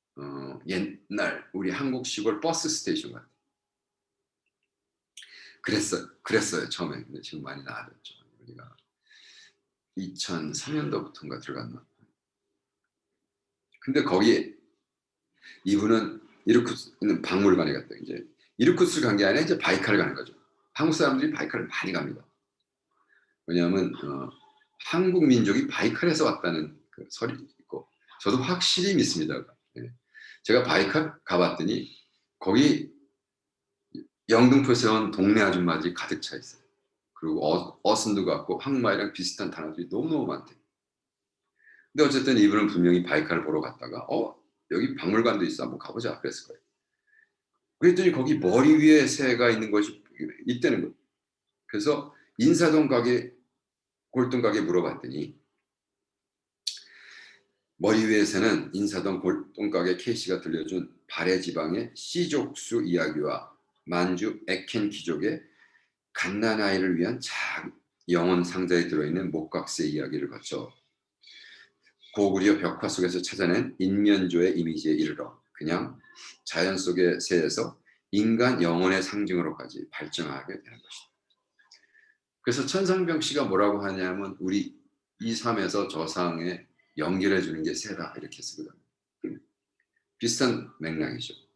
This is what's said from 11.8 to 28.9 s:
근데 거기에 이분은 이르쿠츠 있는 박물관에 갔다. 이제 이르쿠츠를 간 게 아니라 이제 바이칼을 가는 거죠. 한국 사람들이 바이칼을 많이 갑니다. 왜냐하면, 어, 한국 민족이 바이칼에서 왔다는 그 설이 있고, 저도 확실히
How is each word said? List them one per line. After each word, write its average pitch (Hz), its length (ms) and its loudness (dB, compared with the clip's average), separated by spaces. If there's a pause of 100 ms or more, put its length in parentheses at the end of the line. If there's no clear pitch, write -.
근데 139 220 0
거기에 98 500 2 (1120)
이분은 104 560 2 (240)
이르쿠츠 - 460 2 (100)
있는 101 200 0
박물관에 90 520 2
갔다. - 280 -10
이제 - 220 -10 (340)
이르쿠츠를 156 500 2
간 101 100 2
게 101 80 4
아니라 113 160 4
이제 135 160 0
바이칼을 98 400 0
가는 73 160 0
거죠. 67 200 -12 (400)
한국 160 200 2
사람들이 143 400 2
바이칼을 - 340 -6
많이 - 240 -6
갑니다. 76 320 -6 (1200)
왜냐하면, 87 480 0
어, 69 340 -10 (560)
한국 175 400 4
민족이 117 420 4
바이칼에서 156 580 0
왔다는 82 540 -2 (120)
그 - 180 -18
설이 - 240 -6 (260)
있고, - 300 -14 (320)
저도 107 160 2
확실히 180 580 0